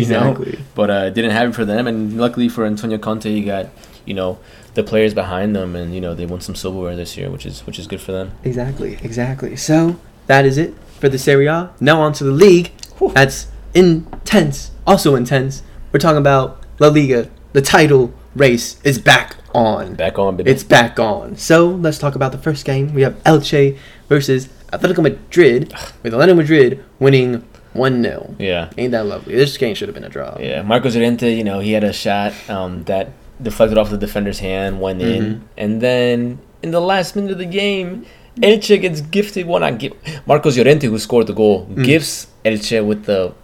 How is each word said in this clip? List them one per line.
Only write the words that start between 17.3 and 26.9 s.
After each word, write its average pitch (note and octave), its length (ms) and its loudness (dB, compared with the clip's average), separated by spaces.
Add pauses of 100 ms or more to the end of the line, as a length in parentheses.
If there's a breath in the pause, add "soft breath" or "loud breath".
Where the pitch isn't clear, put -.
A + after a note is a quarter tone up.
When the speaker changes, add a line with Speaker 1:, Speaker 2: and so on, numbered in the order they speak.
Speaker 2:
The C#3 80 4
title C#3+ 520 4 (220)
race C3+ 480 2
is C3 160 2
back B2+ 360 2 (200)
on. G2+ 400 0
Speaker 1:
Back E2+ 240 -2
on, G2 180 0
baby. F#2 140 2
Speaker 2:
It's C#3 120 0
back A#2+ 360 4
on. G#2+ 360 -2
So, E3+ 320 4
let's E3+ 300 -2
talk C#3+ 180 -2
about C3 160 -2
the C3 60 -8
first C#3+ 280 -6
game. C#3 280 -2
We C#3 80 2
have - 220 0
Elche C#3+ 540 4 (300 loud breath)
versus C3+ 420 0 (220)
Atletico F3+ 300 0
Madrid, C#3+ 720 2 (300 loud breath)
with A2+ 100 -6
Atletico E3+ 240 6
Madrid D3 460 4 (160)